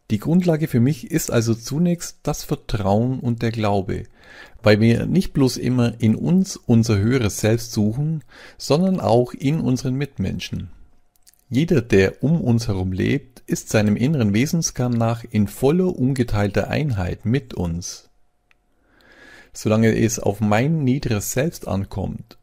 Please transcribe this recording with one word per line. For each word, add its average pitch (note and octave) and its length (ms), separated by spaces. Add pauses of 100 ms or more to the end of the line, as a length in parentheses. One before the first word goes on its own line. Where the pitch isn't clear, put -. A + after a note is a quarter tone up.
(120)
Die G#2+ 80
Grundlage D#3+ 480
für A#2 140
mich D3 280
ist - 220
also A2+ 240
zunächst E3 680
das - 200
Vertrauen A2+ 760
und A#2+ 220
der A#2 100
Glaube, G2+ 520 (580)
weil G#2+ 180
wir A2+ 280
nicht E3+ 260
bloß C3 240
immer A#2+ 420
in A2+ 160
uns F#3 420
unser A2+ 420
höheres A2+ 400
Selbst A2 320
suchen, C#3 520 (340)
sondern F3+ 420
auch A#2+ 340
in D3+ 260
unseren B2+ 360
Mitmenschen. F2+ 760 (800)
Jeder, D3 320
der G2 420
um D#3 160
uns A#2 280
herum F#2 240
lebt, G#2 560
ist - 220
seinem G#2 260
inneren A#2+ 380
Wesenskern B2 600
nach A#2 340
in G#2 200
voller, F3+ 480
ungeteilter A2+ 760
Einheit G#2+ 560
mit B2+ 300
uns. - 540 (1400)
Solange A2 420
es A2 240
auf G2 200
mein B2 440
niederes B2 480
Selbst D3 360
ankommt, - 760